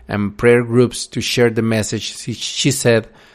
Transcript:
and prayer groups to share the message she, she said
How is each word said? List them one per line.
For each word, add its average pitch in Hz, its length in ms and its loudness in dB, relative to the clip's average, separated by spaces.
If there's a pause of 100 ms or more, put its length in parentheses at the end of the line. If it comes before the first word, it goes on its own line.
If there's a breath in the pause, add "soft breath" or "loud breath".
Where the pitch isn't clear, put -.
and 101 300 -4
prayer 120 260 4
groups 120 440 0
to - 140 -6
share 120 280 2
the 113 120 -2
message 110 560 -4
she, - 160 -10
she - 380 -4
said 113 380 2 (260 soft breath)